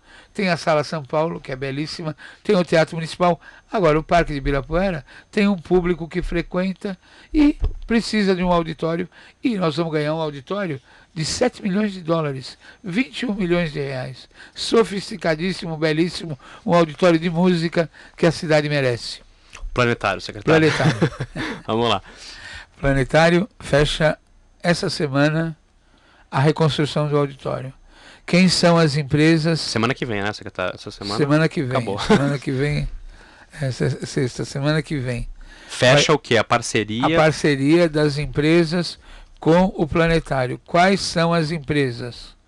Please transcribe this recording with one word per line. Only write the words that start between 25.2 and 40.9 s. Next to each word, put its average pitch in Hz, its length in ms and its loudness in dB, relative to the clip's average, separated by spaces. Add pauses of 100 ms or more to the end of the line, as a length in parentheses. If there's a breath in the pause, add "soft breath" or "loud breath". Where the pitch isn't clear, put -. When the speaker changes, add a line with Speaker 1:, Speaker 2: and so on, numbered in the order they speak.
Speaker 1:
a 131 120 0
reconstrução 151 640 2
do 147 100 0
auditório. 135 560 -4 (520 loud breath)
Quem 180 240 4
são 170 280 4
as 151 200 2
empresas? 151 640 2
Speaker 2:
Semana 117 320 0
que 151 120 -4
vem, 107 160 -4
né, 104 120 -2
secretário? 95 420 -6
Essa - 160 -16
semana 101 260 -8
Speaker 1:
Semana 151 300 2
que 160 160 -4
vem. 123 80 -4
Speaker 2:
acabou. 113 280 -2
Speaker 1:
Semana 214 380 0
que 139 140 -6
vem. 147 360 -2 (760 loud breath)
Essa 135 280 -2 (160)
sexta, - 380 -4
semana 147 380 -2
que 156 160 -6
vem. 123 320 -6 (400 loud breath)
Speaker 2:
Fecha 135 380 4
Speaker 1:
Vai 156 80 6
Speaker 2:
o 139 40 0
quê? - 180 0
A 104 60 4
parceria? 117 640 -2
Speaker 1:
A 160 100 2
parceria 156 720 4
das 151 300 0
empresas 156 840 0 (400 soft breath)
com 180 360 4
o 170 120 0
Planetário. 147 800 0
Quais 180 340 4